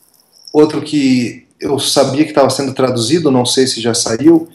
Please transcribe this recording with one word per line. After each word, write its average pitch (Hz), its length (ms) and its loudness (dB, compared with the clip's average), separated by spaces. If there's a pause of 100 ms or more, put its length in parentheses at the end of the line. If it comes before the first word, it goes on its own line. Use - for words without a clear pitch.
(540)
Outro 151 280 2
que 127 640 -2 (140)
eu - 200 -4
sabia 139 460 2
que - 60 -10
tava 131 180 2
sendo 135 240 -4
traduzido, 131 560 0
não 123 160 2
sei 131 220 0
se - 140 -6
já 113 120 -2
saiu, 147 600 0